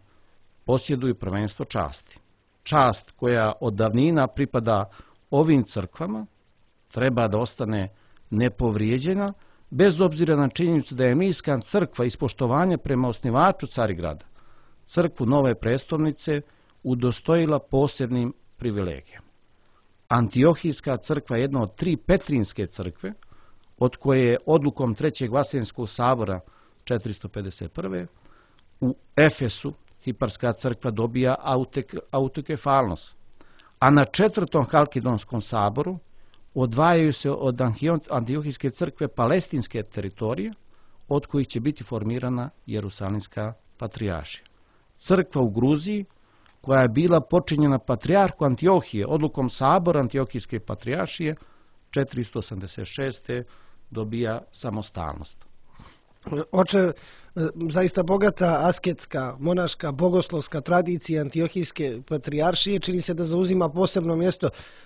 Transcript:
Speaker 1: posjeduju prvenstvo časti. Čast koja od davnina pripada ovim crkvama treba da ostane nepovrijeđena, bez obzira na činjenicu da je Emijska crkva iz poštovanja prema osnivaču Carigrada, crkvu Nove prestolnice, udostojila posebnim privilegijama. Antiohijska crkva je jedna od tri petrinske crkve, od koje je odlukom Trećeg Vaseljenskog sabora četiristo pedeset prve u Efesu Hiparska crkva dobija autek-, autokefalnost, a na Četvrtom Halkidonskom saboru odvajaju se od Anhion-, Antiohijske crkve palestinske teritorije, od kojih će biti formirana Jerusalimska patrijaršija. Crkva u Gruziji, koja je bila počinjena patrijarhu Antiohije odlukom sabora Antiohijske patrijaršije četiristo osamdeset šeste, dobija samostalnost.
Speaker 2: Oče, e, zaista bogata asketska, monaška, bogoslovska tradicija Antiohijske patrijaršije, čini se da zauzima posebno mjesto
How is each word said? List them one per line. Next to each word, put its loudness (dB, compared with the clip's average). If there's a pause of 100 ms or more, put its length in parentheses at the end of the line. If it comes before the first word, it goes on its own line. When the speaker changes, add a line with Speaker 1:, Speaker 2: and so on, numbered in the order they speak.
(640)
Speaker 1:
posjeduju 0
prvenstvo -4
časti. -6 (440)
Čast 2
koja 0
od -2
davnina 2
pripada 0 (440)
ovim 4
crkvama -8 (640)
treba 0
da 0
ostane -4 (400)
nepovrijeđena, 0 (360)
bez 4
obzira 2
na 4
činjenicu 0
da 0
je 6
Emijska 0
crkva -2
iz -2
poštovanja 0
prema 0
osnivaču 0
Carigrada, -4 (600)
crkvu 0
Nove 4
prestolnice, -2 (420)
udostojila 2 (120)
posebnim 0 (240)
privilegijama. -6 (800)
Antiohijska 2
crkva -4
je 2
jedna 0
od -4
tri 0
petrinske 0
crkve, -10 (640)
od 0
koje 2
je 4
odlukom 2
Trećeg -4
Vaseljenskog -2
sabora 0 (440)
četiristo -6
pedeset -10
prve -6 (720)
u 0 (200)
Efesu 0 (300)
Hiparska -2
crkva -4
dobija 0
autek-, -4 (120)
autokefalnost, -2 (640)
a 8
na 8
Četvrtom 2
Halkidonskom 0
saboru -2 (560)
odvajaju 4
se -4
od -2
Anhion-, 0
Antiohijske -4
crkve -4
palestinske -2
teritorije, -6 (560)
od 0
kojih -2
će -6
biti -4
formirana -4 (160)
Jerusalimska -6 (240)
patrijaršija. -8 (520)
Crkva 0
u 2
Gruziji, 0 (560)
koja 4
je 4
bila 4
počinjena 2
patrijarhu 0
Antiohije 2
odlukom 0
sabora 2
Antiohijske -4
patrijaršije -6 (560)
četiristo -4
osamdeset -10
šeste, -8 (480)
dobija -4 (100)
samostalnost. -10 (1080)
Speaker 2:
Oče, 2
e, 4 (800)
zaista 2
bogata 2
asketska, -4
monaška, -2
bogoslovska 0
tradicija 0
Antiohijske -4
patrijaršije, -2
čini -2
se -4
da -4
zauzima 2
posebno 0
mjesto 0 (360)